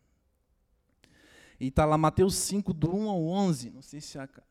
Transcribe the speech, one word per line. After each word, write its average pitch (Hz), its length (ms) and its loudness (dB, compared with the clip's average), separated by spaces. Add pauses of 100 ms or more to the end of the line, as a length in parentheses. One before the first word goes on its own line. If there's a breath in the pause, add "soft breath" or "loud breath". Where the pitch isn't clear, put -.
(1600 soft breath)
E 131 120 -4
tá 156 160 4
lá 151 100 4
Mateus 170 380 4
cinco, 190 400 -2
do 160 200 0
um 214 140 -2
ao 180 160 -2
onze. 165 460 0
Não 127 100 -20
sei 143 200 -16
se - 180 -16
a, 135 100 -12 (220)